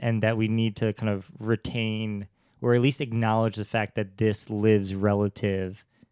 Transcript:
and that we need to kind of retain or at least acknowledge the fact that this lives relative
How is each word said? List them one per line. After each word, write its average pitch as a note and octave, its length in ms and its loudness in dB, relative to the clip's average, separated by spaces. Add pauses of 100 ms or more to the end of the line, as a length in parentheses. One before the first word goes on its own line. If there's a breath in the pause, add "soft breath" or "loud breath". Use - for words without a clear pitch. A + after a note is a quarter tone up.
and A2+ 180 0
that A2 140 2
we A2 100 0
need A2+ 300 0
to A2 160 0
kind G#2+ 180 -4
of G2 180 -4 (120)
retain A2 880 -4 (320)
or A#2+ 160 2
at A#2+ 40 4
least C3 200 2
acknowledge A2+ 560 0
the G#2+ 80 -4
fact G#2+ 320 -4
that G2 220 -4
this A2 300 0
lives G#2 460 2
relative G2+ 880 0 (280 soft breath)